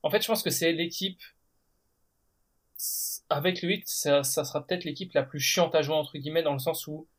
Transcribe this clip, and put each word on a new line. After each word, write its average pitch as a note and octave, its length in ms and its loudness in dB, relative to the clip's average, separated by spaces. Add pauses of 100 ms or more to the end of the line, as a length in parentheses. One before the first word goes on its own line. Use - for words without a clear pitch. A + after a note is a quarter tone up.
En D3+ 80 -2
fait, G#3+ 140 4
je - 40 -2
pense G#3+ 140 2
que - 80 0
c'est E3 220 2
l'équipe, F3 500 -4 (2000)
avec F3+ 320 2
le E3+ 100 0
Heat, - 140 -2
ça, C#3+ 380 2
ça C3+ 200 0
sera D3 220 -4
peut-être F3+ 180 -2
l'équipe E3 300 -8
la C#3 100 4
plus C#3+ 160 -8
chiante E3 360 2
à D#3 60 8
jouer, D3 140 0
entre D3+ 220 -2
guillemets, D3+ 240 0
dans D3 120 2
le C3+ 60 -2
sens D#3 280 -4
où D#3 200 -12 (120)